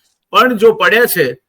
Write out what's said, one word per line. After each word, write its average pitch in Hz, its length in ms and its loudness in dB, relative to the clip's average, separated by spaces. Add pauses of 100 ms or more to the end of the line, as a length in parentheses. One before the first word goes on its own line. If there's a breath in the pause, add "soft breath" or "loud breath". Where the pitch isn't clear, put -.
(300)
પણ 233 260 0
જો 214 160 4
પડ્યા 208 320 0
છે 160 280 -2 (160)